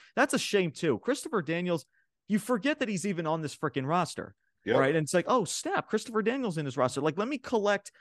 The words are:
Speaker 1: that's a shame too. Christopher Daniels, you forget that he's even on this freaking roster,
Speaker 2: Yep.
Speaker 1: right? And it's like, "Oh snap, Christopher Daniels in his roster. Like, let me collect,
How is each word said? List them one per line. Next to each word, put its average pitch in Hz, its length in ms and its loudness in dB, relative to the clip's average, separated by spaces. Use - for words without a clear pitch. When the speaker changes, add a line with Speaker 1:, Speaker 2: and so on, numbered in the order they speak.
Speaker 1:
that's 277 180 2
a 240 60 2
shame 180 320 0
too. 135 280 0
Christopher 254 420 -2
Daniels, 170 440 -2
you 208 120 2
forget 254 400 0
that 254 100 0
he's 185 160 -2
even 170 220 -2
on 160 140 0
this 147 140 -6
freaking 143 320 -2
roster, - 480 -2
Speaker 2:
Yep. - 140 4
Speaker 1:
right? 135 160 4
And 160 80 2
it's - 100 -2
like, 175 140 2
"Oh 233 160 4
snap, - 460 -4
Christopher 220 320 0
Daniels 226 360 -2
in 156 60 0
his 131 140 -6
roster. 127 240 2
Like, 156 160 2
let 214 100 0
me 285 100 -2
collect, 202 640 0